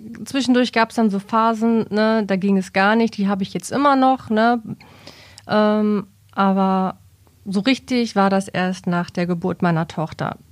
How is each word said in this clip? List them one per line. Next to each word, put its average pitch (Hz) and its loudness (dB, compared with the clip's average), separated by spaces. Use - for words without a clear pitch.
zwischendurch 247 0
gab's 226 0
dann 226 2
so 196 -2
Phasen, 226 0
ne, 220 0
da 196 0
ging 196 2
es 185 -4
gar 202 4
nicht, 226 0
die 196 0
habe 202 -2
ich 190 -6
jetzt - -10
immer 285 2
noch, 262 2
ne? 226 2
Ähm, 214 0
aber 190 0
so 196 -2
richtig 240 -2
war 196 4
das 196 0
erst 185 -4
nach 175 -2
der 180 -4
Geburt 175 -4
meiner 165 0
Tochter. - -6